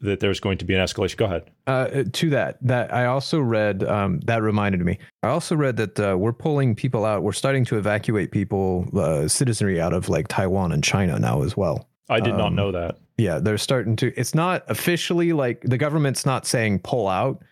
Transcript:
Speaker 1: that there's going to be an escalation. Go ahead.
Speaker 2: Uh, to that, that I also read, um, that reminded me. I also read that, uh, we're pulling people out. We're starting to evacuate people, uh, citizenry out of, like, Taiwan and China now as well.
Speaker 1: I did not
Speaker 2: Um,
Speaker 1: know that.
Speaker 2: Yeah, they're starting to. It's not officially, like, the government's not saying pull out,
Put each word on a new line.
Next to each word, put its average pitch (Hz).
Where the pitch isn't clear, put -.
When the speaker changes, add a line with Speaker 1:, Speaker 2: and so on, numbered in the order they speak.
Speaker 1:
that 98
there's 98
going 98
to 87
be 95
an 95
escalation. 92
Go 117
ahead. 87
Speaker 2:
Uh, 135
to 165
that, 110
that 123
I 123
also 135
read, 107
um, 98
that 113
reminded 101
me. 87
I 107
also 165
read 135
that, 107
uh, 98
we're 113
pulling 139
people 117
out. 104
We're 98
starting 135
to 117
evacuate 104
people, 95
uh, 78
citizenry 104
out 85
of, 92
like, 80
Taiwan 95
and 76
China 90
now 58
as 82
well. 85
Speaker 1:
I 113
did 104
not 104
Speaker 2:
Um, 87
Speaker 1:
know 98
that. 87
Speaker 2:
Yeah, 87
they're 104
starting 117
to. 123
It's 120
not 170
officially, 170
like, 131
the 123
government's 147
not 131
saying 107
pull 110
out, 107